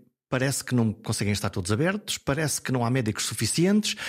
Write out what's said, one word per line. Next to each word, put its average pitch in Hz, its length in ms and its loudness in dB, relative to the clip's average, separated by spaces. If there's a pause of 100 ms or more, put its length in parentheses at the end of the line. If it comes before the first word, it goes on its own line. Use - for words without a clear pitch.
(280)
parece 131 360 0
que 127 120 -2
não 113 160 4
conseguem 104 400 -2
estar 98 180 -2
todos 95 220 -2
abertos, 180 460 0
parece 147 440 -2
que - 80 -4
não 123 140 2
há 117 60 2
médicos 120 340 0
suficientes, 190 720 0 (120)